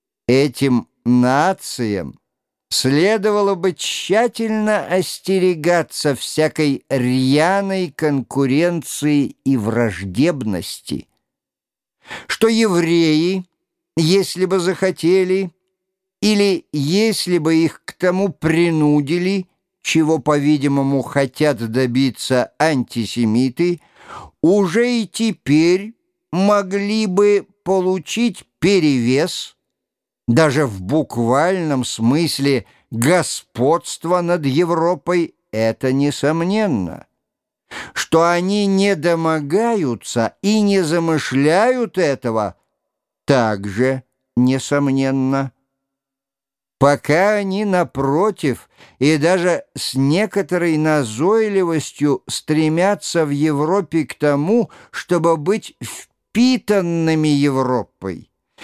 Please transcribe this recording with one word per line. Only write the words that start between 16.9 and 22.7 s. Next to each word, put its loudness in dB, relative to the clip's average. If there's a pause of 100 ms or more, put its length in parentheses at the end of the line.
бы 0
их 0
к -14
тому 0
принудили, 0 (340)
чего, 0
по-видимому, 0
хотят -2 (140)
добиться 0
антисемиты, 0 (600)